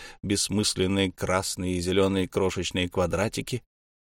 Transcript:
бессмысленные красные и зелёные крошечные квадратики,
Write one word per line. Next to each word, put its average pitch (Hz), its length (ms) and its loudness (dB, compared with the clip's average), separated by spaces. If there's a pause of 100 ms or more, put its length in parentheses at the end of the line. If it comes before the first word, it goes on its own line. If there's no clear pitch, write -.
(220)
бессмысленные 98 920 2
красные 92 640 -2
и 90 40 -2
зелёные 95 480 2
крошечные 92 600 0
квадратики, 95 720 -2 (500)